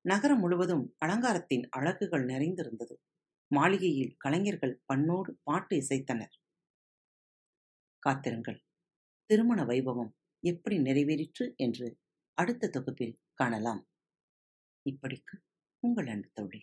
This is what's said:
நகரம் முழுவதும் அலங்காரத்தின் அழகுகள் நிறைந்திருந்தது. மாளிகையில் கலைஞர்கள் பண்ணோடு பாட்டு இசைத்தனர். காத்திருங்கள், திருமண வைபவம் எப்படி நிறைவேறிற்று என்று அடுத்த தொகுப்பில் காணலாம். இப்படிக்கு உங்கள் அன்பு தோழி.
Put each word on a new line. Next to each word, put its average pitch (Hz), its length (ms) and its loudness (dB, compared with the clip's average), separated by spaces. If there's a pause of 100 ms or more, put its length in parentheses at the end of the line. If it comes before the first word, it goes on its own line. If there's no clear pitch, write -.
நகரம் 220 380 4
முழுவதும் 175 560 0 (100)
அலங்காரத்தின் 180 640 0
அழகுகள் 160 560 -2
நிறைந்திருந்தது. 131 760 -4 (460)
மாளிகையில் 156 680 2
கலைஞர்கள் 156 680 -2 (100)
பண்ணோடு 170 500 0
பாட்டு 180 340 -2
இசைத்தனர். 131 520 -2 (1700)
காத்திருங்கள், 123 640 -4 (600)
திருமண 214 400 4
வைபவம் 120 460 -2 (280)
எப்படி 175 380 -2
நிறைவேறிற்று 147 800 0
என்று 120 420 -4 (360)
அடுத்த 208 360 -2
தொகுப்பில் 123 500 -6 (140)
காணலாம். 113 540 -2 (1040)
இப்படிக்கு 135 520 -10 (380)
உங்கள் 233 280 0
அன்பு 104 260 -6
தோழி. 104 300 -10